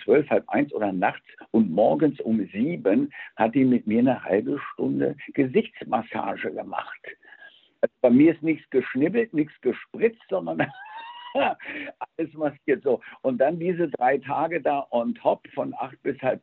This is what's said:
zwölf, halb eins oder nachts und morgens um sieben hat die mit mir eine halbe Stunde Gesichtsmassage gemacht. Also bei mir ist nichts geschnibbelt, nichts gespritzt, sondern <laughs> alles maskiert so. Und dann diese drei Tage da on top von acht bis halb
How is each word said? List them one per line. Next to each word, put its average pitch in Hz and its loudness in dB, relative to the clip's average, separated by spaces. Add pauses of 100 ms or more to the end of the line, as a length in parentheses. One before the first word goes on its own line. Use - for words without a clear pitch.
zwölf, 143 4
halb - 0
eins 143 0
oder 104 -2
nachts 92 -2 (240)
und 107 4
morgens 143 2
um 110 -2
sieben 123 0 (240)
hat 113 2
die 135 4
mit 123 2
mir 110 2
eine 120 2
halbe 117 0 (140)
Stunde 139 -2 (180)
Gesichtsmassage 117 -2
gemacht. 98 -10 (800)
Also - -2
bei 123 4
mir 147 8
ist 156 -14
nichts 156 -4
geschnibbelt, 165 0
nichts 143 -4
gespritzt, - -2
sondern 165 -2 (680)
<laughs> - -
alles 285 -6
maskiert 143 -2
so. 123 2 (220)
Und 131 0
dann 151 2
diese 170 -2
drei 131 0
Tage 143 -4
da 143 -2
on 120 0
top - -2 (100)
von 135 -6
acht 127 -10
bis 139 -2
halb 123 0